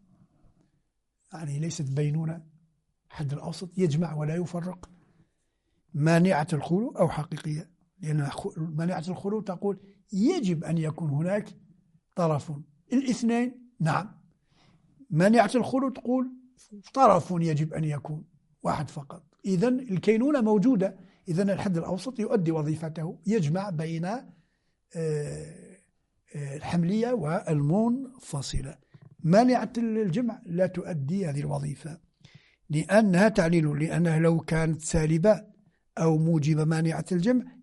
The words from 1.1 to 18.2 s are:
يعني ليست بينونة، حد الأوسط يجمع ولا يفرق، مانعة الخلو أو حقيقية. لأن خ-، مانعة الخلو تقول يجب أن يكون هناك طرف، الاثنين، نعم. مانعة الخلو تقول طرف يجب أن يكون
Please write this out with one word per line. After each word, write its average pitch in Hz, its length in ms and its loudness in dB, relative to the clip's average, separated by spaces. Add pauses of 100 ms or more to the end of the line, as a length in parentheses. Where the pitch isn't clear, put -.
يعني 151 260 -8
ليست 156 320 -6
بينونة، 151 520 -2 (680)
حد 139 240 -6
الأوسط 170 460 -10
يجمع 160 360 0
ولا 151 200 -4
يفرق، 175 560 -8 (1040)
مانعة 165 580 4
الخلو 170 380 0
أو 190 180 2
حقيقية. 151 600 -8 (300)
لأن 151 260 0
خ-، 190 320 -8
مانعة 165 500 -4
الخلو 202 320 -4
تقول 196 400 -6 (320)
يجب 202 520 0
أن 165 140 -2
يكون 156 320 -4
هناك 180 380 -2 (680)
طرف، 156 360 0 (400)
الاثنين، 247 800 0 (100)
نعم. 156 400 -2 (880)
مانعة 202 440 6
الخلو 262 340 0
تقول 254 440 -4 (640)
طرف 208 360 6
يجب 160 440 0
أن 156 100 -2
يكون 151 400 -6 (380)